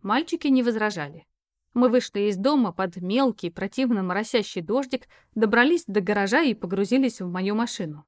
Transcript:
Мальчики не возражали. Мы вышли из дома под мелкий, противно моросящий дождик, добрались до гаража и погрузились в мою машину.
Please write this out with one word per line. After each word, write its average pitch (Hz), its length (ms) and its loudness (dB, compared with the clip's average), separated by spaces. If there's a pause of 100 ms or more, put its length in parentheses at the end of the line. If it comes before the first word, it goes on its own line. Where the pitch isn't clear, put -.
Мальчики 294 460 -2
не 262 160 4
возражали. 208 640 -2 (480)
Мы 247 160 6
вышли 208 400 0
из 190 80 -4
дома 240 340 2
под 185 240 -4
мелкий, 196 540 -2
противно 208 520 -2
моросящий 196 600 -4
дождик, 254 460 -4 (260)
добрались 233 520 2
до 202 140 0
гаража 202 400 0
и 285 140 2
погрузились 208 680 0
в 185 80 -6
мою 185 260 -2
машину. 170 540 -4